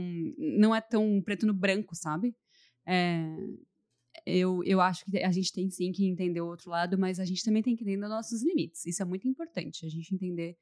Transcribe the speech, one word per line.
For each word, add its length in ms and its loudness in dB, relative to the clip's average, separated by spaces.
não 360 4
é 60 2
tão 400 2
preto 260 0
no 60 4
branco, 420 0
sabe? 400 -2
É, 500 0
eu, 380 2
eu 160 4
acho 240 2
que 140 -2
a 120 2
gente 220 0
tem 180 -2
sim 220 -2
que 140 2
entender 340 0
o 60 -4
outro 240 -12
lado, 280 0
mas 220 2
a 40 -2
gente 180 -4
também 200 2
tem 140 2
que 80 -6
entender 240 -2
nossos 340 -6
limites. 420 0
Isso 160 -4
é 40 -2
muito 240 -2
importante, 580 -6
a 20 -6
gente 260 -6
entender 480 -4